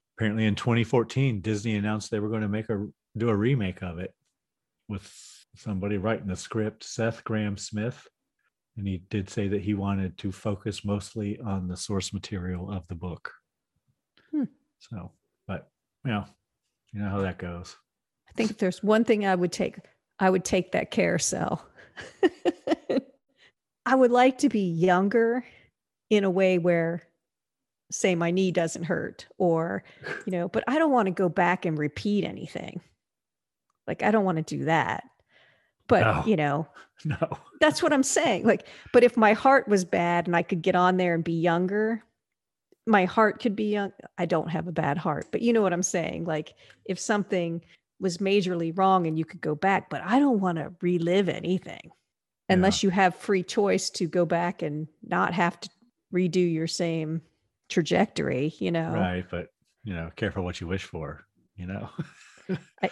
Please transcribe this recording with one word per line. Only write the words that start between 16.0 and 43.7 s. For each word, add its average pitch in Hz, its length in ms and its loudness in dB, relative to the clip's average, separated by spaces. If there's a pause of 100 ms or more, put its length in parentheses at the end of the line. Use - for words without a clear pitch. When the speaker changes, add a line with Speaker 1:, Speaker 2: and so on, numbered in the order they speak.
Speaker 1:
you 127 80 -4
know, 104 140 -4 (680)
you 104 80 -8
know 104 80 -4
how 98 120 -2
that 92 160 -4
goes. 87 380 -12 (540)
Speaker 2:
I - 40 -20
think 220 180 -2
if 208 60 -14
there's 185 260 -2
one 214 220 4
thing 208 200 0
I 190 100 2
would 175 180 0
take, - 260 -4 (400)
I 190 100 4
would 185 160 2
take 180 280 -2
that - 180 -2
carousel. - 760 -2
<laughs> - 560 -8 (1600)
I 247 100 2
would 254 160 6
like 254 280 4
to 285 100 4
be 214 120 0 (100)
younger 202 760 2 (640)
in 208 140 4
a 196 60 2
way 185 280 4
where, 170 460 0 (880)
say, 185 240 0
my 170 160 0
knee 185 200 2
doesn't 165 320 -2
hurt - 440 -6 (100)
or, 170 460 0 (420)
you 196 60 -6
know, 175 180 -2
but - 180 -4
I 285 120 0
don't 320 120 4
wanna 220 200 2
go 180 180 0
back 175 360 0
and 160 120 -2
repeat 190 480 -2
anything. - 560 -10 (1080)
Like, - 140 -6
I 214 100 2
don't 208 140 4
wanna 165 160 0
do 143 240 -4
that. 151 380 2 (840)
But, 202 140 6
Speaker 1:
No. 131 240 2
Speaker 2:
you 220 100 2
know, 147 320 0 (180)
Speaker 1:
<laughs> - 200 -16
No. - 320 -4 (240)
Speaker 2:
that's 302 220 4
what 311 100 4
I'm 269 100 4
saying. 254 420 0
Like, 214 200 4 (260)
but 240 120 8
if 240 140 4
my 214 160 8
heart 269 340 6
was 196 180 4
bad 175 420 2
and 175 80 2
I 170 60 4
could 170 220 -2
get 185 120 2
on 180 220 4
there 180 160 2
and 165 100 0
be 165 160 -2
younger, 190 640 0 (840)
my 202 180 4
heart 214 340 2
could 208 160 -2
be 214 160 -2